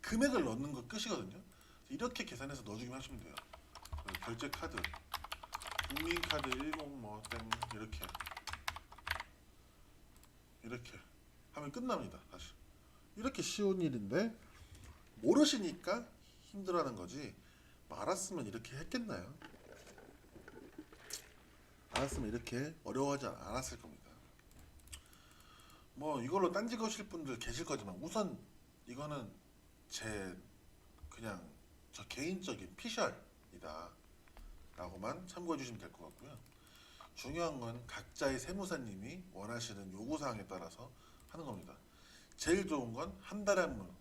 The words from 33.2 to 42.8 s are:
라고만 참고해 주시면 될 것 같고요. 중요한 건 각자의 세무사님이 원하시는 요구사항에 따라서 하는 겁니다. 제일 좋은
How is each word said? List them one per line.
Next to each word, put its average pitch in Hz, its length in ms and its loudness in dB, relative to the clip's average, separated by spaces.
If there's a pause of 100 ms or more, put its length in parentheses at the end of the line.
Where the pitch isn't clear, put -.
라고만 95 520 -4
참고해 165 300 0
주시면 120 220 -6
될 85 120 -12
것 87 140 -16
같고요. 98 300 -14 (800)
중요한 151 460 0
건 117 260 -4
각자의 - 540 0
세무사님이 147 840 -2 (120)
원하시는 104 580 -4
요구사항에 117 540 -2
따라서 95 440 -8 (380)
하는 160 160 -8
겁니다. 95 300 -6 (600)
제일 185 300 6
좋은 127 280 2